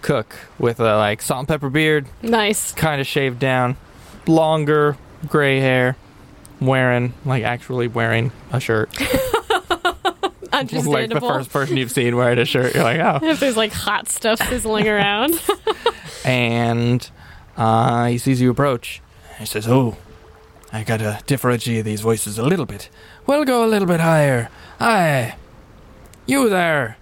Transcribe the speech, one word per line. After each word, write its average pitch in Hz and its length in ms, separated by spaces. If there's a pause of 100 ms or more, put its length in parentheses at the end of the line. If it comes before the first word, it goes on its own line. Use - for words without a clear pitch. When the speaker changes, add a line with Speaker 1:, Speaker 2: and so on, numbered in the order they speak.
Speaker 1:
cook 123 340 (220)
with 117 220
a, 110 160
like, 107 260
salt 131 180
and 139 80
pepper 143 220
beard. 151 360 (160)
Speaker 2:
Nice. 220 500
Speaker 1:
Kinda 151 320
shaved 131 360
down. 127 360 (500)
Longer 151 680 (320)
gray 139 320
hair. 127 360 (640)
Wearing, 127 540 (100)
like, 131 180
actually 120 460
wearing 117 420 (220)
a 120 80
shirt. 113 300 (100)
Speaker 2:
<laughs> 392 1500
Understandable. 214 400
Speaker 1:
Like, 127 180
the 143 100
first 139 300
person 139 260
you've 127 140
seen 120 260
wearing 123 220
a 120 60
shirt, 127 300
you're - 100
like, 127 160
"Oh." 175 200
Speaker 2:
<laughs> - 60
If 320 140
there's, 262 160
like, 220 160
hot - 360
stuff 226 300 (100)
sizzling 220 400
around. 208 580
<laughs> - 40 (760)
Speaker 1:
And, 117 840 (520)
uh, 117 480
he 120 100
sees 127 240
you 127 100
approach. 131 520 (360)
He 107 60
says, 107 240
"Oh, 120 300 (760)
I 107 120
gotta 107 420
differentiate 120 580
these 107 160
voices 107 380
a 113 40
little 156 220
bit. 101 240 (380)
We'll 285 180
go 247 180
a 226 60
little 202 180
bit 175 140
higher. 143 480 (320)
Aye. 160 540 (920)
You 262 220
there. 160 540